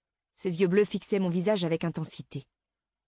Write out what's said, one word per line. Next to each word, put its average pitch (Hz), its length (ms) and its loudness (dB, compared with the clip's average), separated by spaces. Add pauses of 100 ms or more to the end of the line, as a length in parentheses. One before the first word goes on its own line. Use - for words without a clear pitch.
(380)
Ses 180 240 -2
yeux 190 60 4
bleus 202 180 6
fixaient - 320 -2
mon 185 120 2
visage 180 340 2
avec 165 200 0
intensité. 156 640 -8 (600)